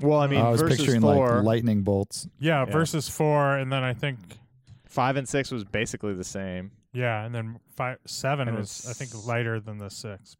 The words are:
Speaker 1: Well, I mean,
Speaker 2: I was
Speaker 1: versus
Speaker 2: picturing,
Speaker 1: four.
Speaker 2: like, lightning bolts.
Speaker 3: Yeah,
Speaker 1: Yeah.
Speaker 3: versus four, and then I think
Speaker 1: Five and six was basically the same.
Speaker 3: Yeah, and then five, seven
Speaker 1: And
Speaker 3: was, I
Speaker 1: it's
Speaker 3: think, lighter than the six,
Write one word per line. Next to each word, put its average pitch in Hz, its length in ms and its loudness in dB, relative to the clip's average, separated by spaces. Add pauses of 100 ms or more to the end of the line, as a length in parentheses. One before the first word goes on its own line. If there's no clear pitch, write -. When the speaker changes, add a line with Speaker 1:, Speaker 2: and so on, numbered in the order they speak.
Speaker 1:
Well, 151 180 6
I 147 60 4
mean, 139 160 4
Speaker 2:
I 117 80 6
was 117 120 4
Speaker 1:
versus 139 180 4
Speaker 2:
picturing, 117 220 4
Speaker 1:
four. 123 340 6
Speaker 2:
like, 104 80 4
lightning 113 400 2
bolts. 98 440 -2 (120)
Speaker 3:
Yeah, 143 260 2
Speaker 1:
Yeah. - 60 -8
Speaker 3:
versus 156 360 0
four, 143 480 2
and 135 160 -2
then 135 120 0
I 127 100 -2
think 135 240 -4 (680)
Speaker 1:
Five 131 320 0
and 131 120 -6
six 139 220 -2
was 117 120 -6
basically 107 520 -4
the 90 80 -6
same. 95 480 -8 (200)
Speaker 3:
Yeah, 117 320 -4
and 120 120 -8
then 113 240 -8 (160)
five, 127 320 -6
seven 135 400 -2
Speaker 1:
And 113 100 -4
Speaker 3:
was, - 300 -10
I - 20 -12
Speaker 1:
it's 120 80 -10
Speaker 3:
think, 117 300 -12
lighter 117 320 -2
than 107 180 -14
the 101 140 -12
six, - 480 -14